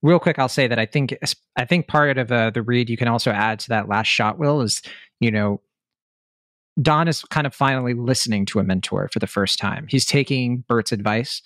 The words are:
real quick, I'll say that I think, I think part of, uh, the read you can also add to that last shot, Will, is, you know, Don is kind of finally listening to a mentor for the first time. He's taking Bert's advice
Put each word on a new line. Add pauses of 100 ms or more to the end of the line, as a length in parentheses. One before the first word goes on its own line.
real
quick,
I'll
say
that
I
think, (400)
I
think
part
of,
uh,
the
read
you
can
also
add
to
that
last
shot,
Will,
is, (380)
you
know, (1200)
Don
is
kind
of
finally
listening
to
a
mentor
for
the
first
time.
He's
taking
Bert's
advice